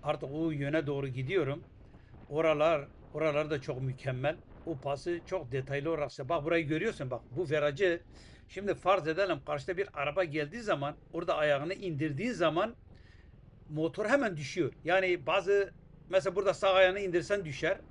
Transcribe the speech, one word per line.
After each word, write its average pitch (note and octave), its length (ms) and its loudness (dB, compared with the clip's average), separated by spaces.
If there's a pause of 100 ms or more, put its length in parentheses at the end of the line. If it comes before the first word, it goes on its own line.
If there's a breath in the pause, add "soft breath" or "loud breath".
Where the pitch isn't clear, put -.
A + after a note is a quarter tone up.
Artık D3 300 -4
o D#3+ 180 -2
yöne D3 360 -2
doğru C#3 200 -4
gidiyorum. C3+ 560 -2 (640 loud breath)
Oralar, D3+ 580 2 (260)
oralar D3+ 360 0
da D3+ 120 -2
çok C3 200 -6
mükemmel. C3 540 -4 (300)
O E3 120 -6
pası C#3+ 480 -4
çok D#3+ 260 -6
detaylı C#3 380 -4
olarak D3+ 220 -2
size. C3+ 180 -10
Bak D#3+ 160 0
burayı E3 220 2
görüyorsun D#3 440 -2
bak. A#2+ 100 -6 (100)
Bu D3 180 -4
virajı D#3 520 2 (460 loud breath)
şimdi G3 260 -4
farz F3 340 2
edelim E3 380 0
karşıda D3+ 320 -4
bir G3 160 -2
araba D3 300 0
geldiği D3+ 380 -4
zaman D3+ 340 -2 (180)
orada E3+ 240 0
ayağını D3+ 360 2
indirdiği E3 600 -2
zaman F3 420 0 (920 soft breath)
motor D#3+ 360 -2
hemen A3+ 320 2
düşüyor. D3 360 -2 (100)
Yani F3+ 420 2
bazı F#3+ 480 2 (360)
mesela F#3 260 2
burada G3 180 2
sağ G#3 160 2
ayağını F#3+ 300 6
indirsen F#3 460 0
düşer. D#3 320 -2 (140)